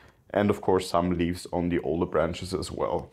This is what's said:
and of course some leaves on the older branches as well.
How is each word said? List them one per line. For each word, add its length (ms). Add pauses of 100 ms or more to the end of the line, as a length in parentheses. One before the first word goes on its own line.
(300)
and 200
of 100
course 300
some 260
leaves 360
on 160
the 120
older 260
branches 460
as 200
well. 400